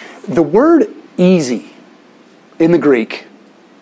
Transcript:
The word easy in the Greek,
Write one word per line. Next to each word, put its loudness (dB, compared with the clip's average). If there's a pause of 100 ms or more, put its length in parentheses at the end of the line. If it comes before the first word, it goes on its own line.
(280)
The -2
word 0 (240)
easy 0 (880)
in 2
the 2
Greek, -2 (560)